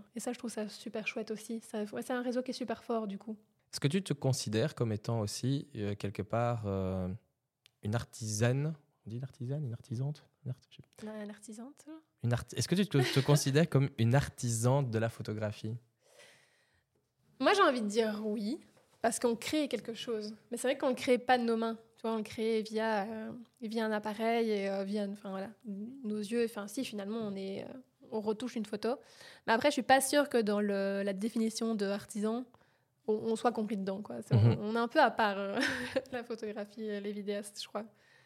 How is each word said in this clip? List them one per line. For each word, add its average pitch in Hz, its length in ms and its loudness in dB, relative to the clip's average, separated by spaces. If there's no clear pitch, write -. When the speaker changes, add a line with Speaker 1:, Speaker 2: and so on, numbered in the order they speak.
Speaker 1:
Et 233 60 -8
ça, 247 120 -4
je 240 60 -8
trouve 233 140 -8
ça 214 160 -6
super 214 400 -8
chouette 220 240 -6
aussi. 220 300 -8
Ça, 214 200 -6
ouais, 214 200 -6
c'est 262 100 -4
un 247 100 0
réseau 247 200 0
qui 254 100 -4
est - 20 -4
super 226 300 -6
fort, 220 240 -2
du 196 100 -6
coup. 220 180 -10
Speaker 2:
Est-ce - 80 -8
que 143 80 4
tu 185 160 2
te - 80 -2
considères 123 640 0
comme 117 160 0
étant 113 280 -2
aussi, 123 460 -2
euh, 104 200 -2
quelque 101 260 -4
part, 117 440 0
euh, 95 420 0
une 107 100 0
artisane ? 120 800 -2
On - 40 -12
dit 113 80 -8
une 131 60 -8
artisane, 135 400 -6
une 117 80 -4
artisante ? 131 520 -6
Une 127 60 -6
art-, 127 60 -6
je - 60 -20
sais - 60 -20
pas. 214 160 -10
Speaker 1:
Une 208 80 -8
artisante ? 233 560 -16
Speaker 2:
Une 120 80 2
art-, 120 120 -2
est-ce 123 100 0
que - 80 2
tu 196 120 4
te, 143 120 2
te - 220 4
considères 147 480 4
comme 135 200 4
une 117 180 6
artisane 123 760 2
de 110 80 2
la 113 100 2
photographie ? 107 680 -6
Speaker 1:
Moi, 294 140 6
j'ai 392 80 6
envie 254 200 4
de 214 40 -2
dire 214 380 0
oui, 220 340 -2
parce - 180 0
qu'on 233 180 2
crée 294 320 0
quelque 226 260 -6
chose. 214 400 -6
Mais 240 60 -6
c'est 247 120 0
vrai 269 100 0
qu'on 294 100 2
le 254 60 4
crée 247 240 4
pas 254 200 4
de 233 60 0
nos 226 120 2
mains. 226 200 -2
Tu - 60 -20
vois, 226 100 -2
on 226 60 0
le 214 40 -4
crée 220 400 -2
via, 220 420 -2
euh, 220 260 -10
via 226 260 -2
un 220 60 0
appareil 220 580 0
et, 196 180 2
euh, 196 160 0
via, 202 260 -2
enfin, 202 200 -10
voilà, 190 200 -6
nos 214 520 -6
yeux. 220 260 0
Enfin, 214 240 -6
si, 262 160 -4
finalement, 208 360 -6
on 208 140 -4
est, 196 300 -6
euh, - 40 -12
on 220 100 -2
retouche 220 360 -2
une 214 100 -4
photo. 226 300 -2
Mais - 60 4
après, 233 160 4
je 294 60 2
suis 262 80 0
pas 269 180 8
sûre 285 280 4
que 247 100 2
dans 208 220 2
le, 196 440 0
la 202 80 0
définition 220 640 0
de 202 120 0
artisan, 214 580 -2
on, 220 80 2
on 226 220 0
soit 233 160 2
compris 214 240 -2
dedans, 196 260 -4
quoi. 240 200 -10
C'est, - 140 0
Speaker 2:
Mhm. 113 240 8
Speaker 1:
on, 208 100 -4
on 220 60 -2
est - 20 2
un 233 100 2
peu 311 120 4
à 240 100 10
part, 208 280 2
euh, 196 200 -2
<laughs> 262 540 -2
la 247 120 -4
photographie 220 600 -8
et 208 160 -4
les 202 120 -6
vidéastes, 208 500 -6
je - 60 -12
crois. 214 160 -6